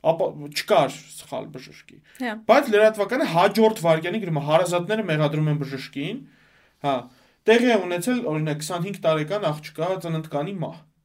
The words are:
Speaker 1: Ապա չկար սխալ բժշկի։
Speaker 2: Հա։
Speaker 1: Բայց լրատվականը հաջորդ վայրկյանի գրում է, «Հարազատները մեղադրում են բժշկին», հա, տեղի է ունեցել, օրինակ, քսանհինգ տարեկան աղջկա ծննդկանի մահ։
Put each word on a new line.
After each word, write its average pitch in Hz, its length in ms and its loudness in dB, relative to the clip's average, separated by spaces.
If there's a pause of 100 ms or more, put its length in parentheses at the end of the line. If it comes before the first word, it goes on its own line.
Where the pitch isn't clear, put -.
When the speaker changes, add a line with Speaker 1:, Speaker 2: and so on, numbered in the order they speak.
Speaker 1:
Ապա 165 220 2 (220)
չկար 147 440 2
սխալ - 560 -14
բժշկի։ - 500 -20 (160)
Speaker 2:
Հա։ 247 280 -8
Speaker 1:
Բայց 277 260 4
լրատվականը 220 580 4
հաջորդ 202 540 4
վայրկյանի 165 420 0
գրում 175 140 -4
է, 139 80 -2
«Հարազատները 175 640 0
մեղադրում 151 440 0
են 147 120 0
բժշկին», 139 580 -8 (640)
հա, - 120 0 (520)
տեղի 240 240 6
է 220 80 4
ունեցել, 180 440 -2
օրինակ, 156 360 -2
քսանհինգ 185 400 -6
տարեկան 160 500 0
աղջկա 156 460 -6
ծննդկանի 160 600 -6
մահ։ 131 200 -8 (300)